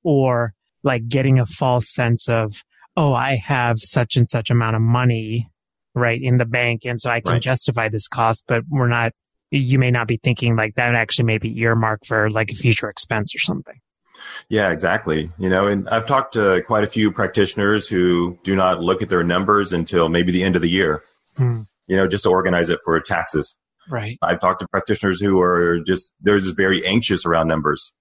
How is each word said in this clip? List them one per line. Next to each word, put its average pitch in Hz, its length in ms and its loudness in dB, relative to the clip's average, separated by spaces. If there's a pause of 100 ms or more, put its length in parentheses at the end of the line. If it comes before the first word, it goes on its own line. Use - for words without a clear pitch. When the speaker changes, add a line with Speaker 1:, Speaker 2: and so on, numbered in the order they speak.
Speaker 1:
or, 127 500 2 (300)
like, 120 240 -2
getting 131 320 2
a 120 60 2
false 123 480 -2
sense 120 340 0
of, 110 340 -2 (360)
"Oh, 147 160 2
I 127 240 0
have 120 420 0
such - 380 -2
and 117 100 4
such 117 220 -4
amount 113 260 0
of 110 60 0
money, 117 680 0 (460)
right, 120 260 0
in 123 180 2
the 120 60 0
bank, 117 380 -2
and 120 160 -6
so 123 100 -4
I 117 120 -2
can - 140 0
Speaker 2:
Right. 117 60 0
Speaker 1:
justify 120 460 -2
this 107 220 -4
cost," 113 400 0
but 117 180 0
we're 135 220 0
not, 117 240 0 (360)
you 135 300 2
may 127 120 2
not 117 180 0
be 117 120 -2
thinking, 120 360 0
like, 110 180 -2
that 120 180 0
actually 117 300 0
may 110 140 2
be 110 240 -6
earmarked 113 440 0
for, 107 240 2
like, 110 220 -2
a 110 40 -10
future 117 340 0
expense - 440 -2
or - 60 -6
something. - 360 -6 (760)
Speaker 2:
Yeah, 104 220 2
exactly. 80 680 -2
You 92 100 -2
know, 95 180 4
and 101 220 0
I've 110 160 0
talked 135 280 0
to 95 340 4
quite 107 160 2
a 101 40 0
few 107 240 0
practitioners 101 760 0
who 90 560 0
do 95 120 0
not 92 260 2
look 90 200 0
at - 80 -6
their 87 140 2
numbers 92 500 0
until 85 360 0
maybe 87 220 2
the 90 120 0
end 92 120 2
of 85 60 0
the 87 80 0
year, 82 340 0 (340)
Speaker 1:
Hmm. 120 240 0 (260)
Speaker 2:
you 92 100 0
know, 95 100 4
just 95 180 -2
to 107 40 2
organize 90 400 2
it 82 160 -2
for 82 140 0
taxes. 80 580 -4 (320)
Speaker 1:
Right. 113 320 -8
Speaker 2:
I've 87 180 -2
talked 92 220 -2
to 92 60 -8
practitioners 95 520 -2
who 95 220 2
are 87 440 2
just, 90 360 -4
they're 101 180 4
just 92 160 -4
very 95 300 0
anxious 98 400 0
around 80 220 2
numbers, 76 540 -2